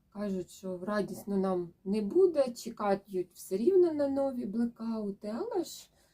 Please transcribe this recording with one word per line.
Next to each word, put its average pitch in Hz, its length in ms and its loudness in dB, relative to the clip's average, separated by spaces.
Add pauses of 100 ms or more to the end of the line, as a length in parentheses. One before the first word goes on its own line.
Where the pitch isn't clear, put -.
(140)
Кажуть, 196 360 -4
що 185 280 -10
радісно 202 600 -4
нам 185 320 0 (160)
не 208 160 0
буде, 294 500 4
чекають 196 800 -4
все - 240 -6
рівно 349 360 6
на 285 140 2
нові 269 380 -2
блекаути, 220 920 -4
але 403 260 -2
ж, - 260 -14 (240)